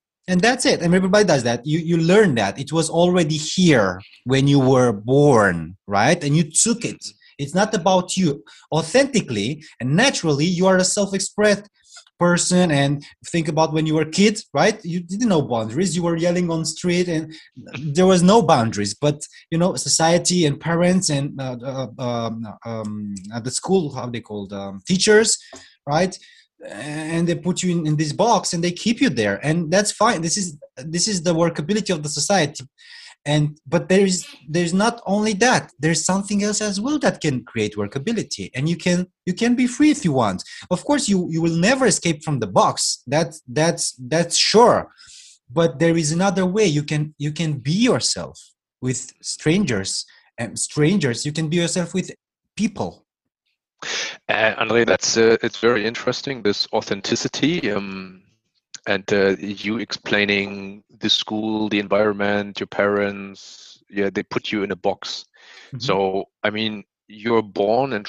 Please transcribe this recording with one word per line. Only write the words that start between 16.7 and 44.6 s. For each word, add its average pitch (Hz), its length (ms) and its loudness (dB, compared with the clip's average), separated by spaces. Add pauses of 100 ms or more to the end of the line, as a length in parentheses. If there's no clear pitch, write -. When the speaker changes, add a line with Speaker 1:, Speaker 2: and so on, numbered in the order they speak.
Speaker 1:
and 156 180 -6 (640)
there 185 160 6
was 180 80 4
no 202 200 8 (120)
boundaries. 110 400 0
But, 147 240 -2 (340)
you 165 60 0
know, 175 180 2
society 170 720 2
and 143 140 0
parents 175 500 2
and, 143 180 0 (140)
uh, 131 160 -8 (160)
uh, 131 140 -6 (220)
um, 113 380 -4 (160)
um, 107 520 -8 (180)
at 117 100 -8
the 127 80 -6
school, 185 320 0 (120)
how 120 140 -8
they 117 120 -8
called, 101 320 -12
um, 98 320 -12
teachers, 214 440 4 (580)
right? 175 260 0 (560)
And 156 580 -4
they 170 60 0 (140)
put - 160 -2
you 180 120 0
in, 160 120 -2
in 151 100 2
this 151 160 -2
box 190 400 2
and 170 100 -2
they 175 80 0
keep 226 300 -2
you 269 80 4
there. 104 340 0
And 156 300 -2
that's 208 180 2
fine. 214 300 0
This 165 160 -2
is, 175 200 -6 (200)
this 160 300 -4
is 185 160 -4
the 175 100 2
workability 170 580 0
of 156 120 -4
the 151 60 -8
society. 151 560 -2 (600)
And, 151 420 0
but 165 200 0
there 196 180 6
is, 185 220 -2 (220)
there's 170 240 0
not 220 220 0 (100)
only 214 280 0 (120)
that, 233 320 2
there's 160 280 0
something 202 380 0
else 208 180 -2
as 202 180 -4
well 285 200 -2
that 240 220 0
can 131 300 -2
create 107 240 -4
workability. 135 800 -6
And 139 120 -2
you 170 100 0
can, 180 300 0 (180)
you 180 80 -2
can 240 220 2
be 254 120 2
free 302 240 4
if - 140 -2
you 156 80 2
want. 107 300 0 (260)
Of 180 140 -2
course, 285 280 0
you, 180 180 2
you 165 120 -2
will 165 140 0 (140)
never 262 160 2
escape 170 380 0
from 147 160 -4
the 110 80 -2
box. 143 600 0
That, 165 280 -2 (120)
that's, 156 460 0 (200)
that's 170 240 0
sure. 175 540 4 (580)